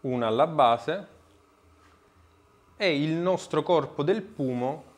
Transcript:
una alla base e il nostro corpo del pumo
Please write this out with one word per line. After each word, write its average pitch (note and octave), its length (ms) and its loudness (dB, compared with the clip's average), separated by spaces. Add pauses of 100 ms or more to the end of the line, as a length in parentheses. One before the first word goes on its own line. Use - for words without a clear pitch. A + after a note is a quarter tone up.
una B2+ 240 -2
alla A#2 220 2
base D3 600 0 (1700)
e D#3 280 0
il D#3 80 0
nostro E3+ 500 -2
corpo D#3 400 0
del F#3+ 220 0
pumo C3 600 -4 (140)